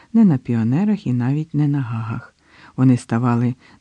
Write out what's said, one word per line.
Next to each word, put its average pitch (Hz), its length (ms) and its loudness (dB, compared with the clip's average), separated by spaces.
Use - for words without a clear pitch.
не 226 120 4
на 151 140 4
піонерах 135 680 -2
і 127 60 -2
навіть 135 420 -4
не 147 140 0
на 143 120 -2
гагах. 113 540 -8
Вони 127 200 4
ставали 120 580 -2